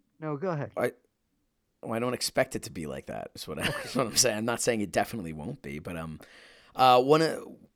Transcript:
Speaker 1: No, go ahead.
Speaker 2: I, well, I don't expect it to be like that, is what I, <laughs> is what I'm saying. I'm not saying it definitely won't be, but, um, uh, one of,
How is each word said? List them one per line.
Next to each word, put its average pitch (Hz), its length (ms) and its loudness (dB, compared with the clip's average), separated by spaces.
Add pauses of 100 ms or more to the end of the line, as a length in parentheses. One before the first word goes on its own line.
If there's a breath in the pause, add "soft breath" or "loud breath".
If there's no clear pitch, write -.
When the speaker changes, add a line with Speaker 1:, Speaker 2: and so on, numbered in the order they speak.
(200)
Speaker 1:
No, 156 160 -4
go 165 140 -4
ahead. 147 260 -4
Speaker 2:
I, - 180 0 (880)
well, 117 100 -6
I 113 60 -2
don't 123 160 -2
expect - 400 -2
it - 80 -8
to - 80 -12
be 80 160 -8
like 67 180 -8
that, 50 300 -8
is - 120 -14
what - 120 -8
I, - 200 -2
<laughs> - 40 -10
is - 120 -8
what 131 120 0
I'm 107 80 -6
saying. 117 200 4
I'm 110 100 -2
not 117 180 0
saying 113 180 2
it 95 100 -4
definitely 101 400 -2
won't 78 300 -10
be, 71 160 -8
but, 80 180 -10
um, 80 240 -10 (560 soft breath)
uh, 127 240 8
one 143 220 6
of, 156 240 0 (300)